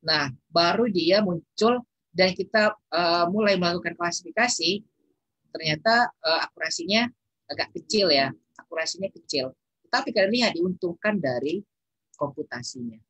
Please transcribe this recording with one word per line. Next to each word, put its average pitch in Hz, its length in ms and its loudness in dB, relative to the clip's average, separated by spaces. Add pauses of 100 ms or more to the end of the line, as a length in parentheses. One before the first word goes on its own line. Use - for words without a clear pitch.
Nah, 151 240 0 (240)
baru 170 380 4
dia 180 340 4
muncul 214 560 0 (320)
dan 185 240 4
kita, 208 400 0
eh, 170 560 0
mulai 208 240 4
melakukan 175 400 -2
klasifikasi, 175 880 -2 (640)
ternyata, 160 640 0
eh, 160 320 -2
akurasinya 185 640 -2 (400)
agak - 240 -8
kecil 180 400 0
ya, 135 160 2 (300)
akurasinya 165 500 -8
kecil. - 400 -6 (400)
Tapi 262 240 -2
kalian 196 160 4
lihat 226 240 2
diuntungkan 185 640 -2
dari 143 400 -2 (560)
komputasinya. 123 960 -10